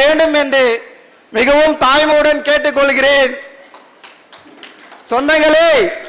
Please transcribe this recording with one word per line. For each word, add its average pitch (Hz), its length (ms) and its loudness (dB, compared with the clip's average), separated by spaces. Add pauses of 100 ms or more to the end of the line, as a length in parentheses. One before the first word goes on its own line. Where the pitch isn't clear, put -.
வேண்டும் 311 400 0
என்று 269 240 0 (720)
மிகவும் 294 480 2
தாய்மையுடன் 302 640 0
கேட்டுக்கொள்கிறேன். 277 840 0 (1800)
சொந்தங்களே, 311 600 2 (380)